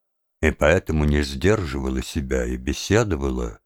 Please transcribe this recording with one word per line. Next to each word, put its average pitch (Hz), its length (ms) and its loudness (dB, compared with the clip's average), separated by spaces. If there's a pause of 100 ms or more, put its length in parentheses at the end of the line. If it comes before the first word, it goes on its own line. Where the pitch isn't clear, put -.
(420)
и 78 100 4
поэтому 78 540 2
не 73 160 4
сдерживала 69 800 -2
себя 65 440 -4
и 62 120 -4
беседовала, 67 1080 -2